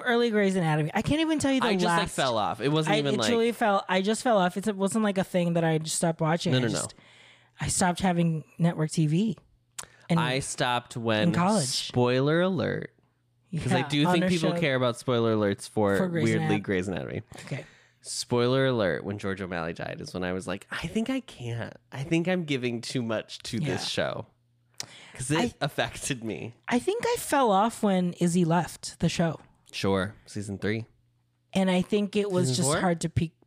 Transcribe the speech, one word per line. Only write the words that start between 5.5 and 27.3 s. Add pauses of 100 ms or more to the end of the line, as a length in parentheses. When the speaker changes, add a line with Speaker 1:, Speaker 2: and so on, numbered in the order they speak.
Speaker 1:
that
I
just
stopped
watching.
Speaker 2:
No,
Speaker 1:
I
Speaker 2:
no,
Speaker 1:
just,
Speaker 2:
no. (560)
Speaker 1:
I
stopped
having (160)
network
T
V. (680)
And
Speaker 2:
I
stopped
when,
Speaker 1:
in
college.
Speaker 2:
spoiler
alert, (680)
'cause
I
Speaker 1:
Yeah,
Speaker 2:
do
Speaker 1:
on
Speaker 2:
think
Speaker 1:
our
Speaker 2:
people
Speaker 1:
show.
Speaker 2:
care
about
spoiler
alerts
for
Speaker 1:
For
Grey's
Speaker 2:
weirdly
Speaker 1:
Anatomy.
Speaker 2:
Grey's
Anatomy. (240)
Speaker 1:
Okay. (360)
Speaker 2:
Spoiler
alert,
when
Giorgio
O'Malley
died
is
when
I
was
like,
"I
think
I
can't. (180)
I
think
I'm
giving
too
much
to
this (140)
Speaker 1:
Yeah.
Speaker 2:
show." (880)
'Cause
it
Speaker 1:
I
Speaker 2:
affected
me. (160)
Speaker 1:
I
think
I
fell